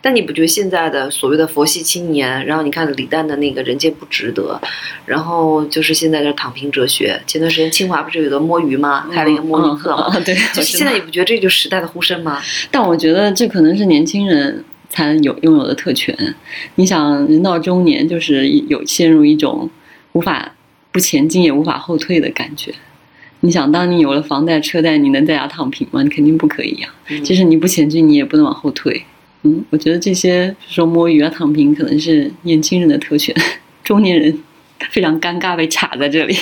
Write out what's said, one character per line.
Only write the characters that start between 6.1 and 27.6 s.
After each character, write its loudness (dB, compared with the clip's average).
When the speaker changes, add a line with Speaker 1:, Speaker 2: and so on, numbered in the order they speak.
Speaker 1:
在 0
的 0
躺 -10
平 -10
哲 0
学。 -2
前 -6
段 0
时 -2
间 0
清 -2
华 -2
不 -12
是 -2
有 0
个 -2
摸 0
鱼 -2
吗？ 0
Speaker 2:
嗯， -8
Speaker 1:
开 0
了 2
一 2
个 -6
摸 -2
鱼 0
课 -2
吗？ -2
Speaker 2:
嗯， 0
嗯， -6
对， -2
Speaker 1:
就 -2
是 -4
现 0
在 0
你 -2
不 -12
觉 -6
得 0
这 0
就 0
是 2
时 -2
代 -2
的 -8
呼 -14
声 -4
吗？ -4
Speaker 2:
但 0
我 2
觉 2
得 2
这 0
可 0
能 6
是 0
年 4
轻 -2
人 0
才 0
有， 0
拥 6
有 2
的 -2
特 -4
权。 -2
你 4
想， 2
人 4
到 0
中 0
年， 2
就 -2
是 0
有， -4
陷 2
入 6
一 6
种 -2
无 0
法 -6
不 0
前 2
进 2
也 4
无 0
法 -4
后 -4
退 0
的 0
感 -10
觉。 -14
你 2
想， 2
当 2
你 2
有 2
了 0
房 -2
贷、 2
车 -2
贷， 2
你 4
能 2
在 0
家 -4
躺 -8
平 -8
吗？ 0
你 2
肯 0
定 4
不 2
可 -2
以 -4
呀。 -12
Speaker 1:
嗯。 -8
Speaker 2:
就 0
是 4
你 6
不 2